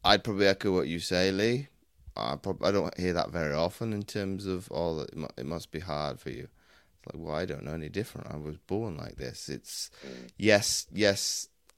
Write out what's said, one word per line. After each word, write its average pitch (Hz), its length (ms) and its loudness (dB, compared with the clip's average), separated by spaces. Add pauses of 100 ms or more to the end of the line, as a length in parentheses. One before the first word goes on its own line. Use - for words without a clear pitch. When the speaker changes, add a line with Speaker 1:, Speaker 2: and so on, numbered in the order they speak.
Speaker 1:
I'd 101 180 8
probably 101 240 4
echo 98 240 4
what 87 160 4
you 85 120 -2
say, 92 320 2
Lee. 117 360 2 (480)
I 58 220 -2
prob-, - 260 -4
I 92 80 6
don't 92 260 0
hear 90 140 2
that 85 200 2
very 80 220 0
often 90 380 0
in 104 120 -2
terms 98 420 -4
of, 92 260 -2
"Oh, 82 300 0
it - 160 -10
mu-, 76 100 -4 (100)
it 62 80 -6
must 80 260 -6
be 78 100 -8
hard 76 400 -4
for - 80 -10
you." - 180 -8 (560)
It's - 100 -12
like, 80 80 -12
"Well, 82 140 -4
I 85 100 -2
don't 69 200 -6
know 76 80 -6
any 80 160 -6
different. - 440 -6
I 73 40 -6
was 76 180 -8
born 98 400 -4
like 80 220 -10
this." - 320 -8
It's, - 420 -8 (160)
Speaker 2:
Mm. 62 300 -14
Speaker 1:
yes, 104 560 6
yes, - 560 2 (280)